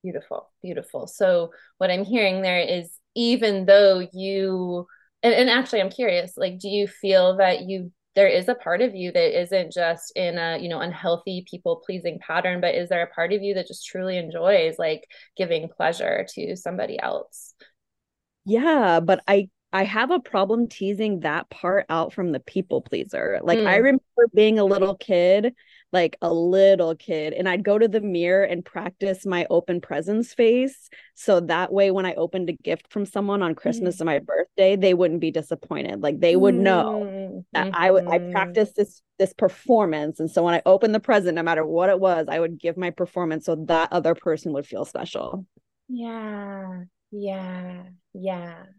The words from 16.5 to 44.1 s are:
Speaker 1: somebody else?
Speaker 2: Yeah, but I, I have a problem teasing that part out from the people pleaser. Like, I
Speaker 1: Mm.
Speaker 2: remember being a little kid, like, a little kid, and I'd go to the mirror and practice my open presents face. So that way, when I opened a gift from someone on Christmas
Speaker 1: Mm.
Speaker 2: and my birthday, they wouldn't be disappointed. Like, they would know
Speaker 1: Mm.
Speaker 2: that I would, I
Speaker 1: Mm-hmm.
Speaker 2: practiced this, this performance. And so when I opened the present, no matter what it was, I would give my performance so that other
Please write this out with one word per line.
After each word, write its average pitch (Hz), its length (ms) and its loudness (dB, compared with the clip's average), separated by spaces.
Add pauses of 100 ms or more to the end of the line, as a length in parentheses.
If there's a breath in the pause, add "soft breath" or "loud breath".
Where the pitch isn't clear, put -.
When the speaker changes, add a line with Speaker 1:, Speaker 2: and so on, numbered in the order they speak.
Speaker 1:
somebody - 440 -8
else? - 540 -10 (920 soft breath)
Speaker 2:
Yeah, 226 560 4
but 175 260 4
I, 202 220 4 (240)
I 190 100 2
have 233 280 0
a 359 80 2
problem 226 480 0
teasing 202 540 -4
that 156 280 -4
part - 400 -2
out 165 240 -2
from 180 180 -4
the 131 80 -4
people 190 420 -4
pleaser. - 640 -6
Like, 170 160 2
I 202 200 2
Speaker 1:
Mm. 233 40 2
Speaker 2:
remember 262 500 2
being 214 260 4
a 202 60 4
little 196 300 2
kid, 190 580 2 (380 soft breath)
like, 175 300 0
a 165 120 0
little 180 640 4
kid, 156 380 -6
and 185 160 -2
I'd 180 160 -2
go 208 120 2
to 226 100 4
the 214 120 0
mirror 185 440 2
and 180 200 -2
practice 185 640 -8
my 180 240 -2
open 175 320 0
presents 202 520 -4
face. 247 560 0 (260 loud breath)
So 180 260 2
that 165 320 -2
way, 196 180 4
when 190 140 0
I 175 80 -4
opened 170 360 -4
a 170 40 -6
gift - 360 -6
from 202 160 -4
someone 202 380 -2
on 160 120 -2
Christmas 185 420 -4
Speaker 1:
Mm. - 40 -18
Speaker 2:
and 160 40 -4
my 147 140 0
birthday, 190 580 2
they 185 160 4
wouldn't 170 260 2
be 160 120 -2
disappointed. 151 720 -6
Like, 147 200 -2
they 175 160 4
would 190 180 6
know 190 480 2
Speaker 1:
Mm. 190 480 -10
Speaker 2:
that - 220 -2
I 175 180 4
would, 180 160 4
I 170 120 2
Speaker 1:
Mm-hmm. 175 120 -6
Speaker 2:
practiced 190 460 -2
this, - 240 -4 (180)
this 190 140 0
performance. 170 880 0
And 160 100 -4
so 170 120 2
when 170 100 2
I 170 120 2
opened 208 300 4
the 214 60 0
present, 180 340 2
no 165 80 -4
matter 160 220 0
what 170 240 0
it 190 100 2
was, 175 300 2
I 165 100 -2
would 165 180 -2
give 170 200 -6
my 180 140 -6
performance 170 540 -6
so 165 100 -2 (120)
that 160 240 0
other 165 240 0